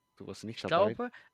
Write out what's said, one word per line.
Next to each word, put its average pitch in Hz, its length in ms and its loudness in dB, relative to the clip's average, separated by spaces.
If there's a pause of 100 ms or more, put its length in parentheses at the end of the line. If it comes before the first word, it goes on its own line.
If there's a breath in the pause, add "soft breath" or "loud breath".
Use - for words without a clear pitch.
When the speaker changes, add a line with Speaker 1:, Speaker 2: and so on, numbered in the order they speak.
(160)
Speaker 1:
du 98 100 -14
warst 101 180 -12
nicht 113 140 -10
Speaker 2:
Ich - 60 -8
Speaker 1:
dabei. 175 340 4
Speaker 2:
glaube, 240 120 -4 (240 loud breath)